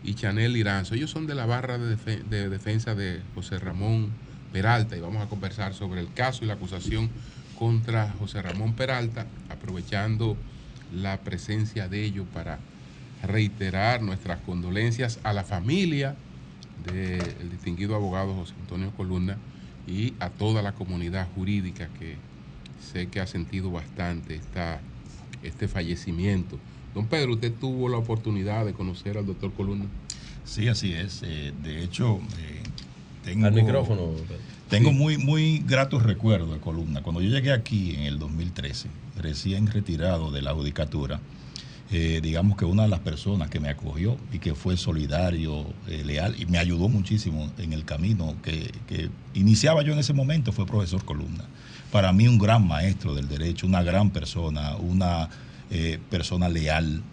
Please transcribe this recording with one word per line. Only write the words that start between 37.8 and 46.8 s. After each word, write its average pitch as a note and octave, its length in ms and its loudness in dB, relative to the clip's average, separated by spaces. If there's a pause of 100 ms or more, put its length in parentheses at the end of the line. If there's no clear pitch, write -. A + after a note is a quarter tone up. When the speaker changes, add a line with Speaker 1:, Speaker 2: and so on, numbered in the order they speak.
Speaker 2:
en C#2+ 80 -2
el C#2+ 160 -2
dos D2+ 120 -4
mil E2+ 220 -2
trece, - 360 -6 (300)
recién F#2+ 480 2
retirado F2 640 0
de C#2+ 100 -4
la C#2 140 -2
judicatura, D2 680 -2 (680)
eh, E2 320 2
digamos E2+ 340 4
que - 80 0
una G2 200 4
de G#2+ 40 6
las F#2 120 2
personas E2+ 500 -2
que - 100 -2
me D2 80 -2
acogió D2+ 480 -2 (160)
y F#2+ 60 -4
que D#2+ 160 -2
fue F2+ 220 0
solidario, D#2 880 0 (200)
eh, D#2+ 180 -6
leal, D2+ 340 0
y - 80 -6
me F2 120 4
ayudó E2+ 300 4